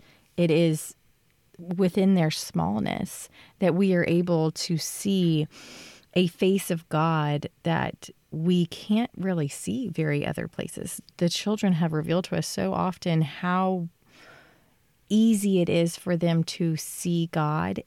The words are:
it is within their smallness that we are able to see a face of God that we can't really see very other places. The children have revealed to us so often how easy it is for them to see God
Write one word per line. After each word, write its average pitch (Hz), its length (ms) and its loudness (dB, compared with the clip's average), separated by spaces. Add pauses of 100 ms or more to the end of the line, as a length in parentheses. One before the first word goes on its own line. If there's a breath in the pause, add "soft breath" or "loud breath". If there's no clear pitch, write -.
(360 soft breath)
it 175 140 4
is 160 460 2 (600)
within 185 580 2
their 160 180 4
smallness - 960 -4 (320 soft breath)
that 170 160 2
we 190 180 4
are 170 140 4
able 170 420 2
to - 260 -4
see 170 720 0 (680 loud breath)
a 185 120 4
face 190 440 0
of 165 180 -6
God 156 600 0 (140)
that - 480 -4 (200)
we 170 360 2
can't - 500 -2
really 175 300 -2
see 214 420 -6
very 151 380 -2
other - 220 -4
places. - 520 -10 (180)
The 175 100 2
children 202 460 0
have 160 180 0
revealed 160 320 -2
to - 120 -4
us 160 120 -2
so 190 240 -2
often 175 500 0
how 180 680 -2 (1200 soft breath)
easy 208 520 4
it 170 80 2
is 170 280 2
for 180 200 -2
them 165 260 2
to 160 340 -2
see 170 540 -4
God 156 560 -2